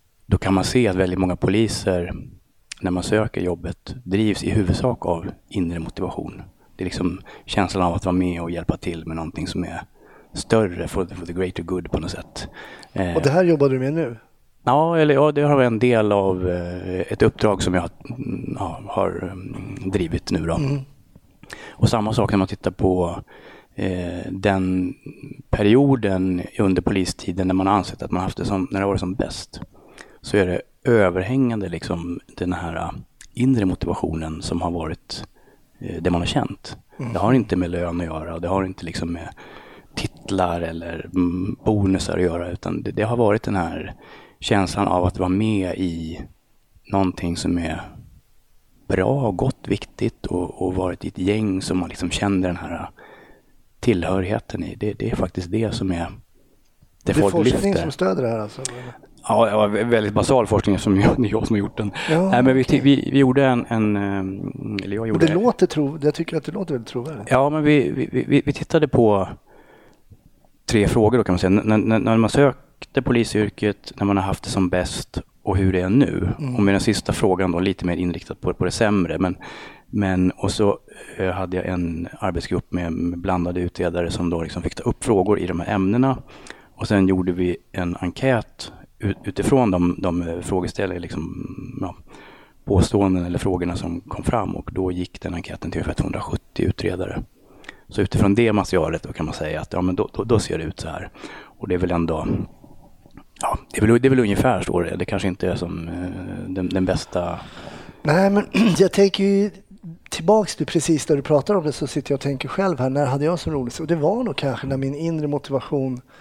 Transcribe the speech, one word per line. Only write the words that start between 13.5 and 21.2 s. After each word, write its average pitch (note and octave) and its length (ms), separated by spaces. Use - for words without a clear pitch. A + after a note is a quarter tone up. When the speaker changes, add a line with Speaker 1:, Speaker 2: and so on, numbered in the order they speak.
Speaker 2:
du C3 100
med C3 140
nu? C3 240
Speaker 1:
Ja, D#3+ 320
eller, D3+ 160
ja, D3 180
det C#3+ 100
har D3 140
varit B2+ 120
en A2+ 120
del A2 320
av, F#2+ 380
eh, F2+ 500
ett - 220
uppdrag G#2+ 420
som F2+ 100
jag, F2 160
mm, - 500
ja, F2+ 280
har, F#2+ 220
mm, F#2+ 460
drivit F2 400
nu E2 140
då. E2 100
Speaker 2:
Mm. C#3 240